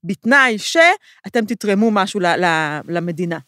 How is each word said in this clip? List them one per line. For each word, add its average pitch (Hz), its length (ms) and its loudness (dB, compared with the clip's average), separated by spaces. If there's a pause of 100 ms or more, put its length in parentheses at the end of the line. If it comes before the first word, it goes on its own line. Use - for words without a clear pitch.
בתנאי 233 540 0
שאתם 254 840 0
תתרמו 208 460 0
משהו 202 300 -2
ל-, 175 60 0
ל-, 160 640 0
למדינה. 170 600 -4